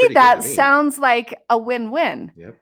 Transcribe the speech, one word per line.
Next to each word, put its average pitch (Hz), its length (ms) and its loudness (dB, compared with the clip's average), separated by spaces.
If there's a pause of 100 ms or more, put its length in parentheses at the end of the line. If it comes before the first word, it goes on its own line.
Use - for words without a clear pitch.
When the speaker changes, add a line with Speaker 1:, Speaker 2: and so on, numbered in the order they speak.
Speaker 1:
pretty 508 80 4
good 427 80 0
Speaker 2:
that 247 260 4
Speaker 1:
to - 60 -8
me. - 60 -8
Speaker 2:
sounds 277 440 2
like 240 400 -2 (120)
a 233 60 0
win-win. 226 800 -6
Speaker 1:
Yep. 87 260 -20